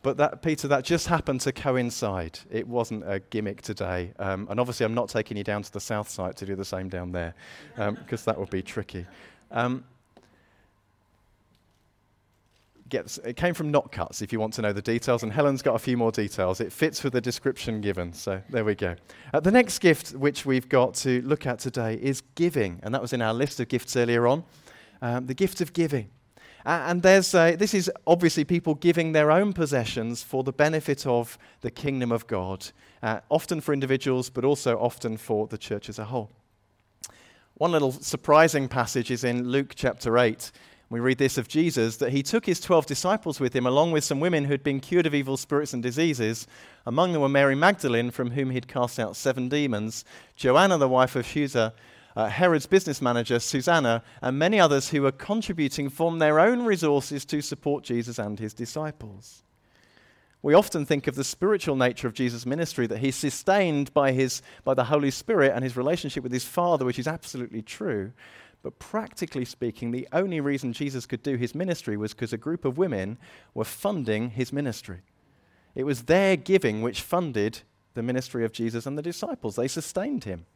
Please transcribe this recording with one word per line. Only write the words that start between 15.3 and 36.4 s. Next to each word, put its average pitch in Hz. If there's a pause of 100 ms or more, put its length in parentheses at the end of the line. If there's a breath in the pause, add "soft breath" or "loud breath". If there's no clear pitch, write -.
Helen's 139
got 127
a 113
few 123
more 113
details. 95
It -
fits -
with 131
the 123
description 120
given, 87
so 98
there 117
we 104
go. 90 (380 loud breath)
Uh, 151
the 175
next 233
gift 160
which 139
we've 131
got 127
to 127
look 139
at 120
today 117
is 135 (140)
giving, 131
and 107
that 127
was 123
in 120
our 110
list 135
of 120
gifts -
earlier 120
on, 151 (580 loud breath)
um, 123
the 131
gift 185
of -
giving. 143 (580 loud breath)
Uh, 156
and 175
there's 190
a, 165
this 202
is 185 (160)
obviously 165
people 170
giving 165
their 151
own 190
possessions 120
for 131
the 131
benefit 151
of 120 (240 soft breath)
the 117
kingdom 127
of 117
God, 95 (320 soft breath)
uh, 110 (100)
often 156
for 156
individuals, 135
but 123
also 135
often 113
for 107
the 107
church -
as 104
a 110
whole. 110 (1200 soft breath)